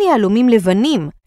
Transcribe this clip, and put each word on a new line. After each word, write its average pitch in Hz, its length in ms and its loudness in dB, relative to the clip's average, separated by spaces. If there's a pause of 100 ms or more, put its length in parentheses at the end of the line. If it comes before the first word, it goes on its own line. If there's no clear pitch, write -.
יהלומים 233 400 0
לבנים, 202 640 0 (160)